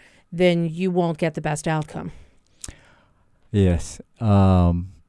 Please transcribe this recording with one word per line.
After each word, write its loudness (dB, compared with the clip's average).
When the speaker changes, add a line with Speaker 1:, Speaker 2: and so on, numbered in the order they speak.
Speaker 1:
then 2
you -4
won't -2
get -4
the -8
best -6
outcome. -6
Speaker 2:
Yes. 0
Um, 2